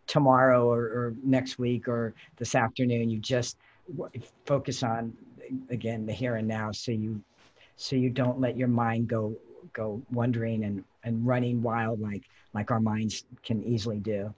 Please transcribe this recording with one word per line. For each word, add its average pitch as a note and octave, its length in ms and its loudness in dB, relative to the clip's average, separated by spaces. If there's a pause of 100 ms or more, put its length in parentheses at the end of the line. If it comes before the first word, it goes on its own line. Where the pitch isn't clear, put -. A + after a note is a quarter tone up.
tomorrow C3 640 8
or, A#2+ 100 4
or A#2+ 420 -2
next C3 360 2
week B2 300 0
or A#2 260 -2 (220)
this - 180 -4
afternoon. A#2+ 540 2
You A2+ 100 -2
just A#2+ 380 -2 (400)
w-, D3+ 260 -10 (220)
focus C#3 380 -2
on, A#2 320 -2 (560)
again, A2+ 360 -4
the A2+ 60 -6
here B2 240 -2
and A2 120 -2
now. A2 240 -4
So - 200 -6
you, G#2+ 300 -4 (540)
so - 200 -6
you B2+ 140 2
don't B2+ 300 0
let A#2+ 160 0
your B2 120 0
mind A#2 400 2
go, A2+ 260 -2 (380)
go A2 380 -6
wandering A#2 540 0
and, G2+ 200 -4 (200)
and A#2 220 -2
running B2 360 2
wild A2+ 380 -2
like, G2+ 240 -6 (280)
like G#2 180 -4
our A#2 100 2
minds A2 440 0 (180)
can A2 220 -2
easily A2+ 340 -2
do. G#2 400 -4